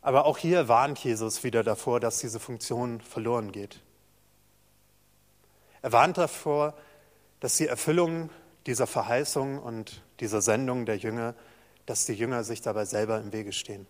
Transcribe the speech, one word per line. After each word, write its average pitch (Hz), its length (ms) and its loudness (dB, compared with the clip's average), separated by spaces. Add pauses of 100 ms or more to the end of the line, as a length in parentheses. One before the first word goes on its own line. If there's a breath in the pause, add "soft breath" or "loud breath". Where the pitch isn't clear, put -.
Aber 131 240 6
auch 151 120 2
hier 165 280 2
warnt 127 320 6
Jesus 110 460 -2
wieder 117 180 2
davor, 117 380 0
dass 117 180 0
diese 113 220 -6
Funktion 120 600 -6
verloren 113 520 -4
geht. 101 280 -12 (2000 soft breath)
Er 120 100 -2
warnt 147 260 6
davor, 151 560 0 (640 loud breath)
dass - 180 -2
die 160 100 2
Erfüllung 165 640 0 (380 loud breath)
dieser 127 200 0
Verheißung 135 720 0
und 113 440 -10 (180)
dieser 107 220 0
Sendung 123 420 2
der 107 140 -2
Jünger, 113 360 -4 (520 loud breath)
dass - 180 -2
die 123 80 -4
Jünger 117 320 -2
sich 113 160 -6
dabei 107 240 -2
selber 107 340 -2
im 104 140 -8
Wege 107 200 -6
stehen. 98 380 -8